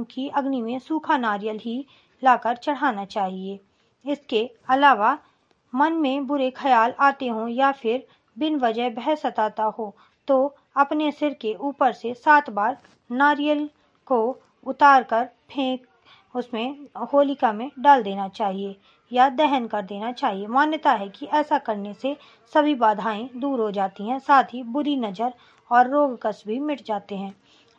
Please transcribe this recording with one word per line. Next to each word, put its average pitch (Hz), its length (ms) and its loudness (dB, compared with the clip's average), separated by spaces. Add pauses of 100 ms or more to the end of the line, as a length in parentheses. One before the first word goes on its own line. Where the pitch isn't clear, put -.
की 262 260 -8
अग्नि 269 340 -2
में 233 160 -6
सूखा 311 380 -2
नारियल 214 460 -4
ही 240 240 -8 (380)
लाकर 240 320 4
चढ़ाना 254 480 -2
चाहिए। 190 560 -6 (460)
इसके 254 440 -4 (180)
अलावा 262 500 4 (560)
मन 294 180 2
में 277 340 -2
बुरे 262 240 0
ख्याल 247 500 2
आते 277 280 2
हों 220 200 -4
या 269 240 2
फिर 247 340 -4 (320)
बिन 311 180 0
वजह 240 340 0
भय 240 260 -2
सताता 220 480 -4
हो, 214 320 -6 (300)
तो 277 300 2 (200)
अपने 294 360 0
सिर 294 220 -4
के 214 200 -6
ऊपर 262 380 -2
से 233 220 -8
सात 294 360 4
बार 214 280 -2 (340)
नारियल 294 580 0 (360)
को 247 320 0 (260)
उतार 269 380 6
कर 233 220 -2
फेंक, 254 640 -6 (480)
उसमें 254 520 -8 (260)
होलिका 277 400 2
में 226 260 -8
डाल 269 240 6
देना 196 260 -6
चाहिए 196 480 -6 (360)
या 247 160 4
दहन 269 380 0
कर 214 160 -4
देना 208 300 -8
चाहिए। 208 340 -4
मान्यता 294 460 2
है 202 160 -2
कि 285 180 -14
ऐसा 302 320 0
करने 208 360 -6
से 269 220 -6 (380)
सभी 302 200 4
बाधाएं 214 640 0
दूर 262 240 -4
हो 214 100 -2
जाती 196 380 -6
हैं, 262 100 -4
साथ 269 260 6
ही 240 180 -10
बुरी 277 340 -4
नज़र 226 380 -4 (360)
और 247 180 6
रोग 277 340 0
कष्ट 208 240 -6
भी 220 120 -4
मिट 285 280 -6
जाते 202 300 -6
हैं। 196 200 -10 (420)